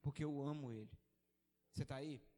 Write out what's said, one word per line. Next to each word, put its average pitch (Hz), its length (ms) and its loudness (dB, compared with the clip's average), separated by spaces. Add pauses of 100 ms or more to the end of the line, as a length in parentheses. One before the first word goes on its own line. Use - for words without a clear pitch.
porque 147 240 0
eu 147 180 2
amo 143 300 2
Ele. 110 260 -6 (720)
Você - 120 2
tá 135 120 -2
aí? 143 240 -2 (180)